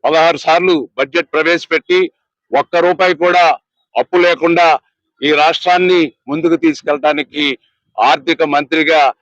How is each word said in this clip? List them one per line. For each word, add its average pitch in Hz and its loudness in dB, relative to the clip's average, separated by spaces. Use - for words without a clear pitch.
పదహారు 160 0
సార్లు 175 2
బడ్జెట్ 143 -4
ప్రవేశపెట్టి 165 -2
ఒక్క 147 -2
రూపాయి 180 0
కూడా 175 2
అప్పు 123 -2
లేకుండా 170 2
ఈ 143 -2
రాష్ట్రాన్ని 180 0
ముందుకు 160 -2
తీసుకెళ్ళడానికి 147 -4
ఆర్థిక 147 0
మంత్రిగా 147 0